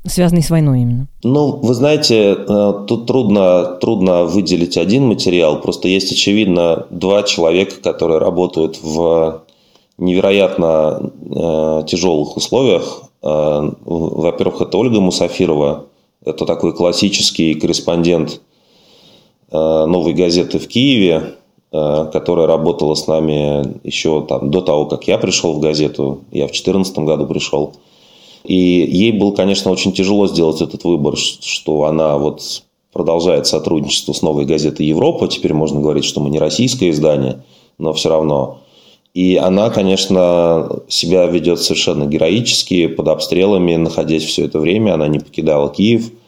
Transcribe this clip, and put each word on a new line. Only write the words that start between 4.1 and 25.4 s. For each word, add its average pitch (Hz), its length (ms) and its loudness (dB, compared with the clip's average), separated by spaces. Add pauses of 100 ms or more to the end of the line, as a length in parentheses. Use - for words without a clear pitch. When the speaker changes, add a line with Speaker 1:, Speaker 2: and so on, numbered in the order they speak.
Speaker 2:
выделить 85 540 0
один 110 300 2
материал. 87 520 2
Просто - 280 -4
есть, 92 240 0
очевидно, 87 800 0
два 98 320 0
человека, 87 580 0
которые 82 380 0
работают 85 600 -2
в 80 640 -2 (540)
невероятно, 90 1120 0 (100)
э, 78 680 -2
тяжёлых 82 500 -2
условиях. 110 680 0 (200)
Э, - 40 -4 (560)
в-, 82 380 -4
во-первых, - 400 -2
это 90 160 -2
Ольга 113 240 2
Мусафирова. 82 840 0 (360)
Это 78 220 -4
такой 90 280 -2
классический 87 800 0
корреспондент, 85 880 0 (1120)
э, 78 340 2
"Новой 85 280 0
газеты" 85 440 0
в - 100 -6
Киеве, 101 680 2 (360)
э, 78 400 -2
которая 80 360 0
работала 78 480 0
с - 100 -8
нами 73 800 -2
ещё 76 380 -2
там 67 280 -4
до 90 120 0
того, 76 260 0
как 71 200 -6
я 107 120 0
пришёл 90 340 -2